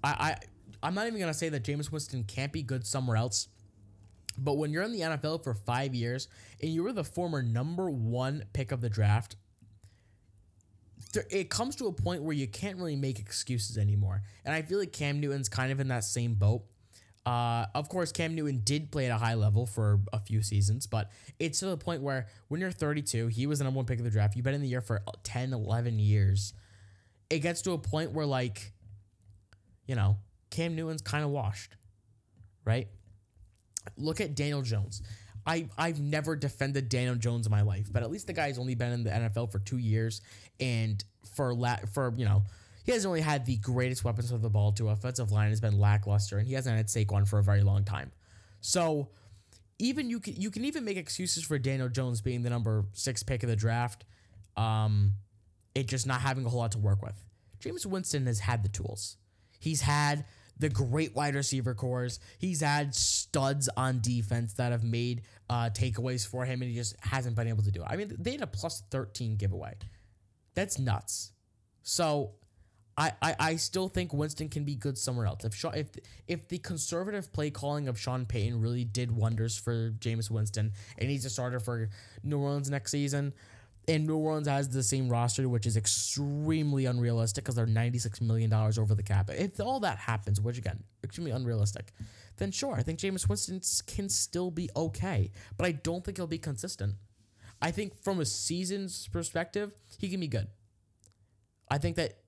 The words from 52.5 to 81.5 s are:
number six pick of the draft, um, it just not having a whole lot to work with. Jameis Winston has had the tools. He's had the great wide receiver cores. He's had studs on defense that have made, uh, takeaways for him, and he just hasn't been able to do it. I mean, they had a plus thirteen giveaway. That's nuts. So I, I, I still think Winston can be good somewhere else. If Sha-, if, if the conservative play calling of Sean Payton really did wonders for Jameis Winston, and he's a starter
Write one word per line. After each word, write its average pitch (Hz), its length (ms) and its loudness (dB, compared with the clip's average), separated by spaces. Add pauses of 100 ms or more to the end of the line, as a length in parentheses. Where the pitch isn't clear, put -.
number 110 420 2
six - 300 -4
pick 123 180 -2
of 123 80 0
the 113 60 2
draft, 117 500 0 (500)
um, 107 580 6 (600)
it 131 140 0
just 123 180 0
not 131 160 2
having 135 240 2
a 113 40 2
whole 120 100 2
lot 113 140 0
to 113 40 -2
work 101 240 4
with. - 140 -8 (440)
Jameis 330 280 -6
Winston 180 400 0
has 113 120 2
had 113 240 2
the 98 60 2
tools. - 480 -6 (420)
He's 160 220 0
had 147 440 2 (320)
the 147 120 2
great 117 460 2
wide 147 200 0
receiver 131 380 0
cores. 123 460 -2 (180)
He's 175 240 0
had 147 340 2
studs 139 800 2
on 127 240 0
defense 117 540 0
that 123 180 0
have 113 120 0
made, 117 400 -2 (260)
uh, 117 220 0
takeaways 120 540 -2
for 127 200 -4
him, 127 160 -4
and 123 80 -4
he 117 80 -4
just 120 240 -4
hasn't 123 340 -2
been 117 120 0
able 107 160 2
to 101 80 2
do 85 100 -4
it. - 80 -8
I 151 80 -2
mean, 208 200 -6
they 233 160 -4
had 294 80 -6
a - 60 -4
plus - 440 -6
thirteen 110 460 -4
giveaway. 98 360 -2 (800)
That's 196 260 -2
nuts. - 540 -2 (480)
So 147 540 0 (640)
I, 156 140 2 (100)
I, 160 180 2
I 160 180 2
still 185 320 -2
think 180 240 -2
Winston 151 340 -2
can 147 160 -4
be 147 120 -2
good 131 220 -4
somewhere 123 280 -2
else. 87 180 -2
If 113 100 -2
Sha-, - 180 -4
if, 151 160 -4 (400)
if 170 200 -4
the 180 120 -4
conservative 185 720 -4
play 151 160 0
calling 143 400 -2
of 117 100 -2
Sean 127 260 -2
Payton 113 360 0
really 120 240 0
did 120 260 0
wonders 113 460 2
for 113 420 0
Jameis 113 320 -2
Winston, 107 400 0 (260)
and 123 120 -2
he's 139 160 0
a 131 40 -6
starter 123 300 -2